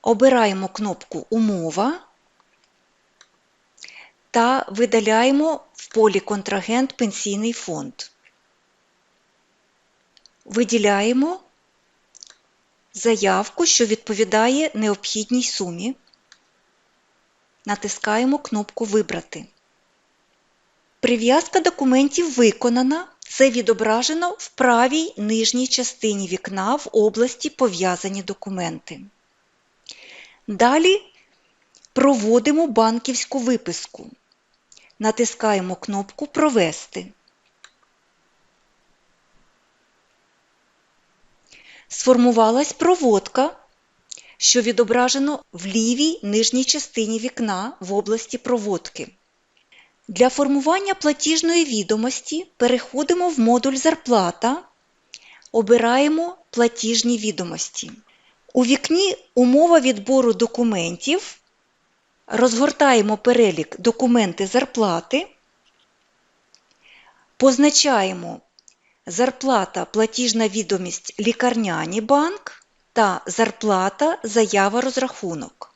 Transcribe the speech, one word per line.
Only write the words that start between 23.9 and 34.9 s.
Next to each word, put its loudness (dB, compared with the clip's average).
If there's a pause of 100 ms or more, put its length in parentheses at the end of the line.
в -16
правій 2
нижній -2
частині -4
вікна -4
в -8
області 0
"Пов'язані -2
документи". -10 (1500)
Далі 2 (920)
проводимо 2
банківську -2
виписку. -6 (880)